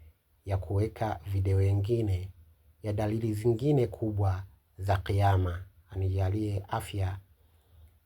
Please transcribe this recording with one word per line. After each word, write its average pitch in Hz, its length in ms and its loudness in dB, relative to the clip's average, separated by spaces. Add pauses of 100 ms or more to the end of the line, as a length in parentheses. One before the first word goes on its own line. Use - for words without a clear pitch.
(440)
ya 95 140 -2
kuweka 107 680 -2
video 98 360 2
nyingine 101 680 0 (500)
ya 107 100 -4
dalili 107 420 0
zingine 120 520 2
kubwa 101 580 -2 (340)
za 98 180 0
Kiyama, 95 680 2 (260)
anijalie 95 760 -2
afya 98 520 -4 (840)